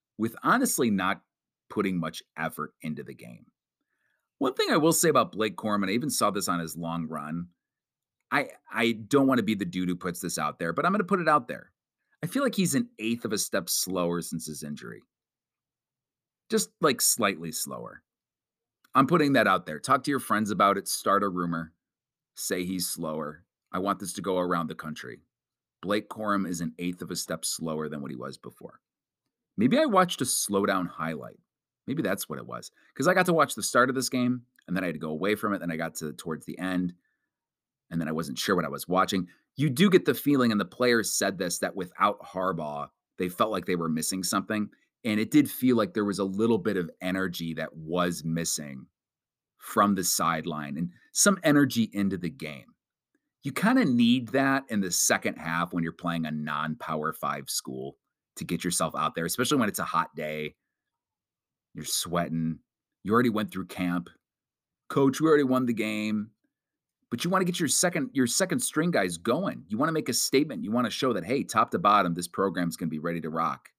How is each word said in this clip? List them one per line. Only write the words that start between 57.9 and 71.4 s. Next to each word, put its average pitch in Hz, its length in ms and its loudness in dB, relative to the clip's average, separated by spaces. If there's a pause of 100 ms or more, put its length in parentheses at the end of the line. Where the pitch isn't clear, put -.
to - 100 -10
get 85 200 -4
yourself 90 320 -2
out 78 180 -2
there, 82 120 -2
especially 127 320 0
when 110 100 2
it's 95 100 -6
a 87 60 -4
hot 82 320 -2
day. 76 400 -6 (1160)
You're 78 120 -14
sweating. 82 760 -2 (460)
You 92 80 0
already 117 180 4
went 107 220 -2
through 92 140 -8
camp. 87 420 -2 (800)
Coach, 139 320 2
we 156 80 4
already 147 160 6
won 127 220 2
the 120 60 0
game. 107 600 -2 (760)
But 120 120 -4
you 170 80 0
wanna 190 140 2
get 175 160 -2
your 156 80 0
second, 175 440 0
your 131 140 4
second 170 320 0
string 160 320 0
guys 95 280 0
going. 135 500 -2
You 107 100 -4
wanna 156 140 0
make 156 160 -2
a 123 60 -2
statement. 135 500 0
You 101 80 -4
wanna 117 180 0
show 127 220 0
that, 90 120 -2
hey, 120 200 -2